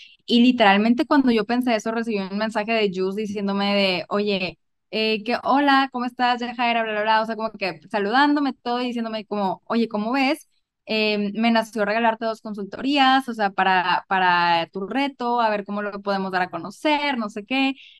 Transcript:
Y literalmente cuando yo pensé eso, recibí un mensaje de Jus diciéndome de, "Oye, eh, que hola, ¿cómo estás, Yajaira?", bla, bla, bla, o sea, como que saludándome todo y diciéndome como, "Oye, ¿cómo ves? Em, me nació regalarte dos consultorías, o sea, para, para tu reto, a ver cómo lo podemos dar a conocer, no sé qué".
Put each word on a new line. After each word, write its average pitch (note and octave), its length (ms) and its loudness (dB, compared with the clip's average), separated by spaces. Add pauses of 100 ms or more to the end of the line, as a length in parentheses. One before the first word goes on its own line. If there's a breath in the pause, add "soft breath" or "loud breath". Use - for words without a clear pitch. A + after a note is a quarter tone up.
(260 loud breath)
Y A#3 160 4
literalmente A#3 640 4
cuando C4+ 260 4
yo G#3+ 140 2
pensé B3 300 0
eso, A3 160 -4
recibí A3+ 280 -4
un F#3+ 180 -6
mensaje G#3+ 360 -2
de G#3+ 200 2
Jus F#3+ 220 -2
diciéndome G3+ 600 -2
de, F#3+ 340 0
"Oye, G3 500 -2 (320)
eh, A3 320 -2
que A#3+ 200 -2
hola, C4+ 480 2
¿cómo B3 140 -6
estás, B3 360 0
Yajaira?", A#3 420 -2
bla, A3 100 -4
bla, G#3 100 -2
bla, A3 180 2
o A3 40 -2
sea, A3 100 -6
como A3 160 -6
que F#3 280 -6 (100)
saludándome C4 640 2
todo A#3+ 280 -4
y B3+ 60 -2
diciéndome A3+ 380 -6
como, G3 400 -4
"Oye, A3+ 220 0
¿cómo G#3+ 240 -4
ves? C4+ 360 -2 (380)
Em, G#3+ 500 0
me A#3 160 2
nació A3+ 340 0
regalarte A3+ 400 0
dos A3+ 160 -6
consultorías, C4 880 0
o A#3 40 -8
sea, G#3 180 0
para, F3+ 560 2
para F3 600 2
tu F#3+ 200 -8
reto, B3 540 -2
a A3 80 2
ver G3+ 160 -2
cómo G3+ 160 -6
lo G3+ 200 -8
podemos F#3+ 300 -2
dar F#3 120 -2
a F3 60 -4
conocer, C#4+ 680 -2
no G#3+ 120 -4
sé G#3 160 -10
qué". C4+ 280 0 (260 soft breath)